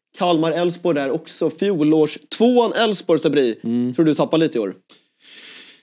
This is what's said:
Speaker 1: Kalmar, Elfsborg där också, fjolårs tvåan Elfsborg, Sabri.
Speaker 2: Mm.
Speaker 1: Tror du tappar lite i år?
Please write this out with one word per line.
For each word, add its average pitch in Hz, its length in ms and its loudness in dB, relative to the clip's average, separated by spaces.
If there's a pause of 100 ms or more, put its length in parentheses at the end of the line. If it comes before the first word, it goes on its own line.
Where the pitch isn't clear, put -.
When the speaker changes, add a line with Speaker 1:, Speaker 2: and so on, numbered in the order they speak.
(180)
Speaker 1:
Kalmar, 165 340 0
Elfsborg 175 440 -2
där 135 160 -2
också, 160 380 -4
fjolårs 156 680 0 (200)
tvåan 233 360 4
Elfsborg, 196 460 0
Sabri. 135 440 0
Speaker 2:
Mm. 123 300 -2
Speaker 1:
Tror 170 120 2
du 151 100 2
tappar 160 220 0
lite 156 200 0
i 113 40 -2
år? 98 140 -6 (1080)